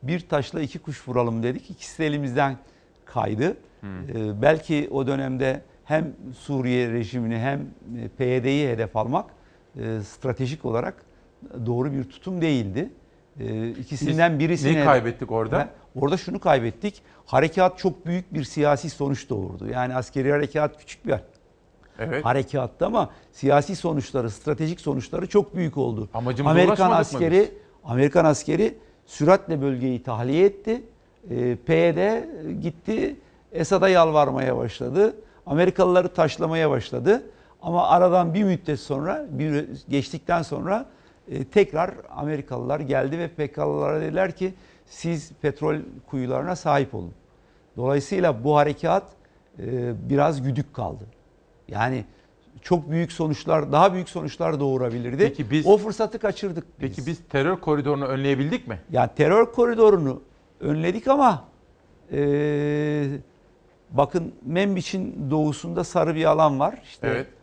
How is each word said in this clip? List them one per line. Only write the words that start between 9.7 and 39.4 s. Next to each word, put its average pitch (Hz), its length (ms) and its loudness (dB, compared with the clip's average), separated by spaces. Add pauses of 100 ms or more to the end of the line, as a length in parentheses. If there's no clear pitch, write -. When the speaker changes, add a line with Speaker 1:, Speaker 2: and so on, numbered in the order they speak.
Speaker 1:
e, 113 260 -6
stratejik 127 640 -6
olarak 117 400 -4 (600)
doğru 123 280 -2
bir 135 100 -4
tutum 180 380 -8
değildi. 135 480 0 (500)
E, 113 300 -6
ikisinden 147 720 0
Speaker 2:
Biz 156 100 2
Speaker 1:
birisini 147 240 2
Speaker 2:
neyi 160 40 2
Speaker 1:
hedef- 147 80 2
Speaker 2:
kaybettik 120 460 2
orada? 113 280 -2
Speaker 1:
Ha, 117 100 -4 (260)
orada 143 220 0
şunu 185 220 -6
kaybettik. 143 640 0 (240)
Harekat 165 520 2
çok - 280 -4
büyük 175 280 -6
bir 151 100 -4
siyasi 147 460 0
sonuç 139 400 -6
doğurdu. 101 380 -6
Yani 127 280 -4
askeri 131 360 -2
harekat 147 460 -2
küçük - 300 -16
bir 156 80 0 (840)
Speaker 2:
Evet. 123 260 -4
Speaker 1:
harekattı 131 600 -2
ama 208 240 0 (220)
siyasi 143 440 2
sonuçları, 139 540 -4
stratejik 156 520 -6
sonuçları 143 460 -6
çok - 280 2
büyük 170 220 -2
oldu. 113 360 -2
Speaker 2:
Amacımıza 123 380 0
Speaker 1:
Amerikan 180 180 8 (220)
Speaker 2:
ulaşmadık - 0 -
mı 175 40 4
Speaker 1:
askeri, 160 460 2
Speaker 2:
biz? 208 80 4 (340)
Speaker 1:
Amerikan 147 420 4
askeri 160 520 2 (280)
süratle 160 560 2
bölgeyi 127 420 -2
tahliye 131 420 0
etti. 220 380 0 (460)
E, 123 260 -2
P 165 200 -2
Y 170 200 4
D 214 340 0 (320)
gitti, 214 540 -4 (360)
Esad'a 180 380 2
yalvarmaya 143 680 4
başladı. 123 580 0 (300)
Amerikalıları 180 680 2
taşlamaya 160 560 0
başladı. 131 540 0 (380)
Ama 170 260 0
aradan 175 460 4
bir 208 100 2
müddet 170 360 0
sonra, 165 500 -6
bir 147 380 -2 (220)